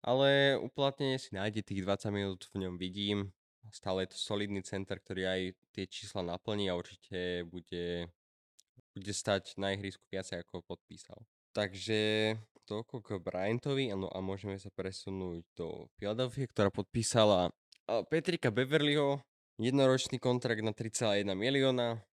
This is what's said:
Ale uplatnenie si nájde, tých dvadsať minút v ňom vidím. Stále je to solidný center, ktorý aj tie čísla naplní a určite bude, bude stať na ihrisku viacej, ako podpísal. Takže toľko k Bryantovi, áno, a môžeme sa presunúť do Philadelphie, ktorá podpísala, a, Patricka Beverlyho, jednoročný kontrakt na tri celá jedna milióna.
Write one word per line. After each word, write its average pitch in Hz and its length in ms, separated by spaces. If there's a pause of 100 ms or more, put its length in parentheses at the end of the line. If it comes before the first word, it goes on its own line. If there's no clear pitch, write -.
Ale 139 560
uplatnenie 135 600
si - 160
nájde, 104 280
tých 98 200
dvadsať 101 280
minút 98 400
v 95 120
ňom 90 120
vidím. 98 560 (400)
Stále 92 320
je - 80
to - 80
solidný 101 400
center, 95 400
ktorý 92 240
aj 92 160 (320)
tie 95 160
čísla - 320
naplní 95 480
a 90 80
určite 87 720
bude, 87 640 (800)
bude 98 240
stať - 400
na 98 160
ihrisku 98 400
viacej, 92 320
ako - 220
podpísal. - 500 (400)
Takže 107 760 (340)
toľko 110 320
k - 160
Bryantovi, 107 760
áno, 95 180
a 95 80
môžeme 98 400
sa 95 80
presunúť 92 760 (100)
do - 400
Philadelphie, 120 540
ktorá 101 180
podpísala, 104 800 (400)
a, 110 160
Patricka 160 480
Beverlyho, 143 720 (320)
jednoročný 131 640
kontrakt 123 400
na 110 160
tri 113 160
celá 104 240
jedna 101 160
milióna. 123 680 (140)